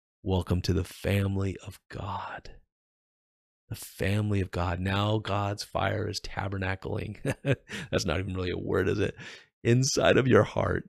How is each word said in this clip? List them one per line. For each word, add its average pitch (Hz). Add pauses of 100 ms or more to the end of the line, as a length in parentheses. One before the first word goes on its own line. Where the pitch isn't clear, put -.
(220)
Welcome 92
to 87
the 87
family 98 (100)
of 95 (100)
God. - (1200)
The 107
family 104
of 92
God. 87
Now 101
God's 104
fire 101
is -
tabernacling. 98
<laughs> -
That's 143
not 82
even 95
really 92
a 90
word, 95
is 101
it? 98 (500)
Inside 131
of 131
your 107
heart, 92